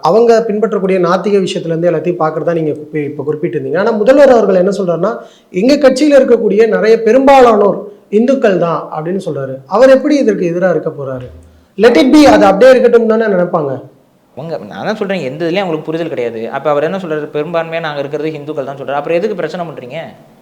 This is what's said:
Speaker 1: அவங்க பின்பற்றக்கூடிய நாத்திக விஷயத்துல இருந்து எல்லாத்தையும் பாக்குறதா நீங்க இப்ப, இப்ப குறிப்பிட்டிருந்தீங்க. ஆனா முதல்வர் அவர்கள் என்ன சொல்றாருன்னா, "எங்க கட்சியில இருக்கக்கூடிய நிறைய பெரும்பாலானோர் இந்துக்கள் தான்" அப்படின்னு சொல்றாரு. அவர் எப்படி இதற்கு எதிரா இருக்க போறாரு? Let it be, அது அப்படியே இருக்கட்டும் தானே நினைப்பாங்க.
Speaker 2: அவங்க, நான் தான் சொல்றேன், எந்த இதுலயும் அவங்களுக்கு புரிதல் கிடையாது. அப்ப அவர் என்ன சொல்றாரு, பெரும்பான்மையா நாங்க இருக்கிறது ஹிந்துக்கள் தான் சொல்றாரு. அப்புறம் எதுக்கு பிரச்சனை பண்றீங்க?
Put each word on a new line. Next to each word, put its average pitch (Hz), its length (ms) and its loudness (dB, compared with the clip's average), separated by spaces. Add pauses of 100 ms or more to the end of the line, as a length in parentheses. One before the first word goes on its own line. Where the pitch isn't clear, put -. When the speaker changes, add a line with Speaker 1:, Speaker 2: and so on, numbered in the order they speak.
Speaker 1:
அவங்க 226 460 4
பின்பற்றக்கூடிய 196 500 -2
நாத்திக 185 400 0
விஷயத்துல 175 280 -4
இருந்து 165 240 0
எல்லாத்தையும் 165 300 -2
பாக்குறதா 156 320 -2
நீங்க 156 180 -2
இப்ப, 151 280 -8
இப்ப 139 260 -6
குறிப்பிட்டிருந்தீங்க. 147 540 -4
ஆனா 220 120 0
முதல்வர் 254 400 4
அவர்கள் 196 240 4
என்ன 180 160 2
சொல்றாருன்னா, 185 460 -2 (340)
"எங்க 233 240 2
கட்சியில 285 460 4
இருக்கக்கூடிய 214 480 2
நிறைய 214 360 2
பெரும்பாலானோர் 240 760 4 (300)
இந்துக்கள் 226 500 2
தான்" 165 380 -4
அப்படின்னு 175 280 -6
சொல்றாரு. 135 300 -8 (120)
அவர் 247 240 4
எப்படி 285 260 2
இதற்கு 208 300 0
எதிரா 175 240 0
இருக்க 156 200 -2
போறாரு? 131 520 -10 (340)
Let 185 200 0
it 262 180 2
be, 202 80 8
அது 208 240 4
அப்படியே 196 240 6
இருக்கட்டும் 226 360 4
தானே 220 180 0
நினைப்பாங்க. 175 580 -2 (540)
Speaker 2:
அவங்க, 151 220 -10
நான் 101 260 -12
தான் 214 120 -4
சொல்றேன், 196 260 -4
எந்த 147 220 -6
இதுலயும் 165 40 -2
அவங்களுக்கு 170 340 -4
புரிதல் 165 260 -6
கிடையாது. 117 420 -6
அப்ப 147 200 -4
அவர் 143 120 0
என்ன 175 140 -4
சொல்றாரு, 156 360 -6
பெரும்பான்மையா 165 480 -6
நாங்க 151 180 -8
இருக்கிறது 147 320 -6
ஹிந்துக்கள் 147 340 -8
தான் 135 120 -10
சொல்றாரு. 135 160 -8
அப்புறம் 156 260 -2
எதுக்கு 202 180 -4
பிரச்சனை 170 300 -8
பண்றீங்க? 131 300 -14 (460)